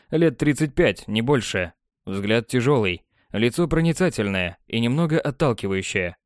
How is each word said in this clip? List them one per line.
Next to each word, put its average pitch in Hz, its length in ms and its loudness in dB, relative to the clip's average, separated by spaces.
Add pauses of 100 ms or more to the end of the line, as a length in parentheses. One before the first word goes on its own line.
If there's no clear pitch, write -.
(120)
Лет 160 260 2
тридцать 147 360 0
пять, 147 340 0
не 107 140 0
больше. 110 520 -2 (320)
Взгляд 101 420 -2
тяжёлый, 120 580 0 (260)
лицо 117 360 0
проницательное 110 920 0 (100)
и 113 120 -2
немного 151 400 0
отталкивающее. 98 1080 -2